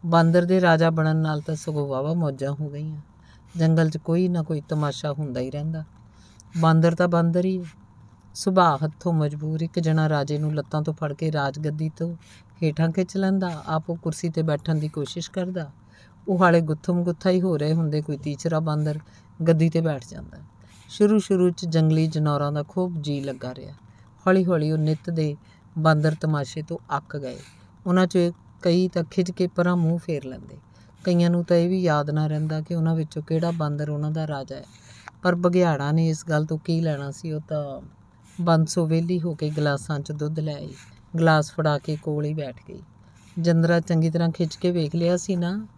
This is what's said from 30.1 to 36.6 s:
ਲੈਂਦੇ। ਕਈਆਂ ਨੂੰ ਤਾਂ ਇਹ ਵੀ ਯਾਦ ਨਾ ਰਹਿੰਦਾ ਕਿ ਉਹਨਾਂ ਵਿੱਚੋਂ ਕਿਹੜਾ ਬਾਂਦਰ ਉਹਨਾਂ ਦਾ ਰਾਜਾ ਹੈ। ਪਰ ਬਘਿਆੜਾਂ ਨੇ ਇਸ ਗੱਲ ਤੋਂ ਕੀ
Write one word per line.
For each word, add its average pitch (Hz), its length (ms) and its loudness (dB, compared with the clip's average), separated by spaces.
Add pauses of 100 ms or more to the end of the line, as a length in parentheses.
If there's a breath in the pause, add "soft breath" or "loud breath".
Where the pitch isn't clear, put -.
ਲੈਂਦੇ। 131 340 -14 (460 soft breath)
ਕਈਆਂ 175 260 4
ਨੂੰ 175 140 0
ਤਾਂ 175 120 4
ਇਹ 170 120 4
ਵੀ 185 140 0
ਯਾਦ 147 280 2
ਨਾ 151 160 0
ਰਹਿੰਦਾ 156 340 -4
ਕਿ 156 140 -8
ਉਹਨਾਂ 165 200 2
ਵਿੱਚੋਂ 156 280 -4
ਕਿਹੜਾ 165 280 0
ਬਾਂਦਰ 151 400 -4
ਉਹਨਾਂ 151 200 -4
ਦਾ 156 160 -4
ਰਾਜਾ 139 300 -8
ਹੈ। - 80 -14 (580 loud breath)
ਪਰ 180 120 2
ਬਘਿਆੜਾਂ 175 580 2
ਨੇ 165 160 4
ਇਸ 156 200 -4
ਗੱਲ 151 180 0
ਤੋਂ 156 120 -4
ਕੀ 165 220 -2